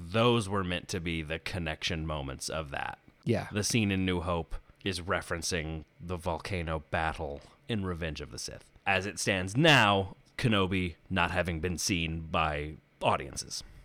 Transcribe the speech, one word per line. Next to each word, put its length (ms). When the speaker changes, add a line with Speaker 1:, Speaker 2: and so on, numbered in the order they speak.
Speaker 1:
those 340
were 160
meant 260
to 120
be 200
the 160
connection 720
moments 400
of 240
that. 260
Speaker 2:
Yeah. 260
Speaker 1:
The 140
scene 260
in 140
New 160
Hope 340
is 160
referencing 840
the 160
volcano 760
battle 520
in 180
Revenge 360
of 100
the 80
Sith. 240
As 180
it 140
stands 380
now, 580
Kenobi 580
not 220
having 280
been 180
seen 440
by 440
audiences. 640